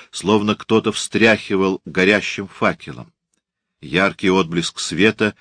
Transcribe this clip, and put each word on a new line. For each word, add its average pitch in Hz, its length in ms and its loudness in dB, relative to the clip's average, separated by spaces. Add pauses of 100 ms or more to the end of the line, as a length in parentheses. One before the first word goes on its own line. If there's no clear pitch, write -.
(100)
словно 107 440 0
кто-то 110 380 0
встряхивал 101 920 0
горящим 95 640 0
факелом. 76 640 -6 (680)
Яркий 92 480 0
отблеск 85 480 -2
света 104 640 0